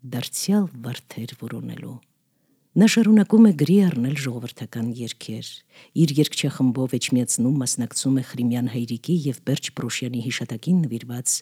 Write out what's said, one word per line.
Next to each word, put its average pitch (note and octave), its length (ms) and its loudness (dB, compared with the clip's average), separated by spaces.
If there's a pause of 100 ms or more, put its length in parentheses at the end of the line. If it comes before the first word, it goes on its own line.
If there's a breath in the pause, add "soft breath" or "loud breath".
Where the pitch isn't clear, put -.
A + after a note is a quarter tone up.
դարձյալ F#3+ 600 -2 (200)
վարդեր A2+ 440 -12 (120)
որոնելու։ A#2 520 -10 (800)
Նա G3 100 8
շարունակում A3 600 6
է G3+ 120 8
գրի D3 240 4
առնել C#3+ 400 2
ժողովրդական A#2+ 720 -6
երգեր։ A#2 520 -10 (500 soft breath)
Իր D#3 180 4
երգչախմբով C3 800 0
Էջմիածնում B2 640 0
մասնակցում C3 600 -2
է - 80 -6
Խրիմյան B2 420 -2
հայրիկի A#2+ 460 -4 (100)
և C3+ 160 -4
Պերճ - 320 -4
Պրոշյանի B2 480 -6
հիշատակին A#2+ 640 -2
նվիրված A#2+ 440 -8 (140)